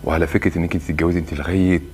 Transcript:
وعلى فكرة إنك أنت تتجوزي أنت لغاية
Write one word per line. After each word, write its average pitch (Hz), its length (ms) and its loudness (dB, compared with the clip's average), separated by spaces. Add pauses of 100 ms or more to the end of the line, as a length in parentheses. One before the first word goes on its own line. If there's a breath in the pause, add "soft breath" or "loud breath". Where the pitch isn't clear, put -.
وعلى 82 240 2
فكرة 92 300 0
إنك 87 180 0
أنت 85 80 -2
تتجوزي 85 360 0
أنت 78 140 -6
لغاية 90 480 2 (120)